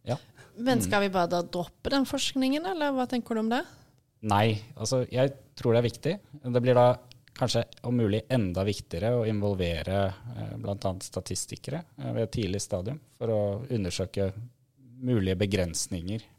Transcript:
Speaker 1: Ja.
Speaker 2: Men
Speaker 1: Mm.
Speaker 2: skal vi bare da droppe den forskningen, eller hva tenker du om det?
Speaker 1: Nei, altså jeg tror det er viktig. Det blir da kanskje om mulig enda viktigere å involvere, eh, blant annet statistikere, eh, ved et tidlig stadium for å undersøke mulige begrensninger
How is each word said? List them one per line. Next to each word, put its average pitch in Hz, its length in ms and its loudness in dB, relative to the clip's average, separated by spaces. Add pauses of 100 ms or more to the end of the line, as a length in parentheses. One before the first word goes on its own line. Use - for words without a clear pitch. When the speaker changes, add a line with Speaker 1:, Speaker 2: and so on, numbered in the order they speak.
Speaker 1:
Ja. 120 120 -2 (400)
Speaker 2:
Men 247 220 2
Speaker 1:
Mm. 202 40 0
Speaker 2:
skal 202 180 2
vi 202 80 2
bare 180 200 2
da 175 140 0
droppe - 460 -6
den 277 160 2
forskningen, 269 600 0
eller 311 280 -2
hva 254 140 0
tenker 247 280 -2
du 220 60 0
om 220 80 0
det? 262 140 0 (600)
Speaker 1:
Nei, 107 360 4 (160)
altså 123 360 0
jeg 135 220 2 (220)
tror 117 180 2
det 120 120 6
er 113 40 2
viktig. 170 300 -4 (340)
Det 120 100 4
blir 127 100 6
da 123 240 8 (380)
kanskje 117 300 0 (180)
om 123 120 0
mulig 107 340 2
enda 95 340 0
viktigere 101 500 -2
å 117 140 0
involvere, 95 880 0 (220)
eh, 107 220 -8
blant 101 280 -6
annet 95 180 -2
statistikere, - 800 -8 (160)
eh, 127 140 -6
ved 117 100 0
et 110 80 -4
tidlig 98 300 -2
stadium 104 380 -6 (200)
for 117 80 -4
å 107 420 0
undersøke 95 640 -2 (680)
mulige 104 380 2
begrensninger 95 840 -2 (180)